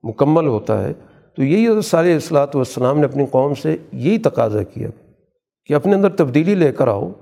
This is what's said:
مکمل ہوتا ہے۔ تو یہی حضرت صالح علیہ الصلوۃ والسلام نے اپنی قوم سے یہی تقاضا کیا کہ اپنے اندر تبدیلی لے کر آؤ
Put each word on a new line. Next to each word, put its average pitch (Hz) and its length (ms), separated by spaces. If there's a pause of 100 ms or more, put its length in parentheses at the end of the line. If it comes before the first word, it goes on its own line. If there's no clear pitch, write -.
مکمل 151 440
ہوتا 107 380
ہے۔ 139 80 (440)
تو 147 60
یہی 196 260
حضرت 214 160
صالح 170 200
علیہ 175 100
الصلوۃ 143 400
والسلام 127 440
نے 147 60
اپنی 135 220
قوم 135 280
سے 160 220 (160)
یہی 147 260
تقاضا 113 440
کیا - 260 (760)
کہ 147 80
اپنے 190 200
اندر 196 140
تبدیلی 165 460
لے 160 180
کر - 160
آؤ 113 340